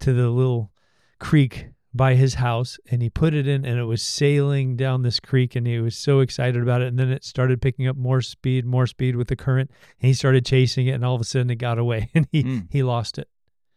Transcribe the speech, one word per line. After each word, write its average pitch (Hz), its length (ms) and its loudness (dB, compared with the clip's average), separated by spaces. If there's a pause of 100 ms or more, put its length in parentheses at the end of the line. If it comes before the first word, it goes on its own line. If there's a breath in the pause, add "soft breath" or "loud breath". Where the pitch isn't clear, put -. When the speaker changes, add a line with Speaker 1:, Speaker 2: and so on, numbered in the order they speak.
Speaker 1:
to 139 120 0
the 120 160 2
little 120 420 0 (480)
creek - 480 2 (260)
by 127 220 4
his 131 200 4
house, 123 420 -2 (120)
and 123 120 -2
he 117 80 -2
put 156 240 0
it 143 140 0
in, 139 180 0
and 120 140 -2
it 120 40 -4
was 113 180 -2
sailing 143 760 0
down 131 240 0
this 120 180 0
creek, 127 380 0
and 120 100 -2
he 117 120 -2
was 113 180 -2
so 139 240 2
excited 123 400 -2
about 123 200 0
it. 127 60 -2
And 123 120 -4
then 131 120 0
it - 140 -6
started 127 360 0
picking 131 260 -2
up 135 100 -4
more 127 240 0
speed, 127 440 -4
more 127 220 2
speed 127 300 -2
with 120 100 -2
the 127 80 -2
current, 131 340 -2 (320 soft breath)
and 123 60 2
he 131 60 6
started 131 320 2
chasing 127 420 2
it, 131 40 0
and 123 120 -4
all 127 120 0
of 117 60 -4
a 110 40 -2
sudden 123 240 -2
it 120 80 -2
got 120 200 -4
away, 117 340 -2
<laughs> - 20 -20
and 156 180 2
he, 147 140 2
Speaker 2:
Mm. 123 240 -4
Speaker 1:
he 143 140 -2
lost 120 340 -4
it. - 100 -12 (500)